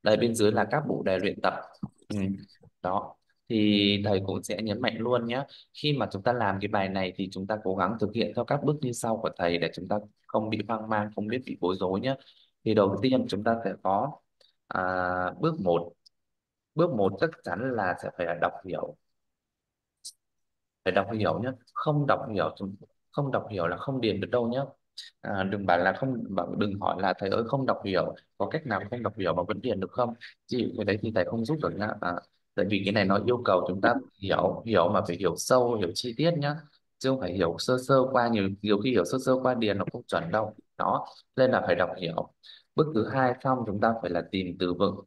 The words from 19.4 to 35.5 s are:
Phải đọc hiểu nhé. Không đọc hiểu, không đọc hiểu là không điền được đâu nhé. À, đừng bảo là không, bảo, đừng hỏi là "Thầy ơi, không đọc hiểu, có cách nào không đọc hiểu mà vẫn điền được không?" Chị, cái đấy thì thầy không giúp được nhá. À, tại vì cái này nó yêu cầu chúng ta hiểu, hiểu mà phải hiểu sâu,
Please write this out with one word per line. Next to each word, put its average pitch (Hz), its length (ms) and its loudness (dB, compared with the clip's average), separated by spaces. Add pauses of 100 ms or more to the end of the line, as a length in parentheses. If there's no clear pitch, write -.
Phải 95 60 2
đọc 95 160 2 (120)
hiểu 85 240 2
nhé. 127 60 -2 (240)
Không 147 340 0
đọc 110 120 4 (140)
hiểu, 82 220 0 (560)
không 139 200 -2
đọc 110 200 -2
hiểu 87 160 0
là 87 100 -2
không 131 240 -4
điền 101 200 0
được 95 100 -4
đâu 120 160 0
nhé. 123 120 -2 (600)
À, 98 220 -4
đừng 98 220 -2
bảo 87 140 4
là 92 140 4
không, 131 300 -4 (120)
bảo, 87 220 -4
đừng 98 220 -2
hỏi 90 220 0
là 95 180 2
"Thầy 98 100 -2
ơi, 101 180 0
không 135 180 0
đọc 107 200 0
hiểu, 87 300 0 (220)
có 101 140 -2
cách 160 160 -6
nào 101 140 -2 (100)
không 123 120 -6
đọc 98 140 -2
hiểu 87 180 0
mà 87 120 0
vẫn - 140 -4
điền 107 180 -2
được 95 120 -6
không?" 117 220 -2 (340)
Chị, 123 300 -2
cái 101 80 -4
đấy 101 160 0
thì 117 140 -4
thầy 87 100 2
không 113 200 -2
giúp 151 180 0
được 87 60 0 (100)
nhá. 104 80 -2 (140)
À, 87 120 -2 (420)
tại 98 140 2
vì 95 160 0
cái 104 80 0
này 104 120 4
nó 98 200 4
yêu 120 200 2
cầu 92 220 4
chúng 95 140 -4
ta 117 140 4 (260)
hiểu, 87 440 0
hiểu 92 240 4
mà 98 180 2
phải 85 100 -2
hiểu 87 200 0
sâu, 123 380 4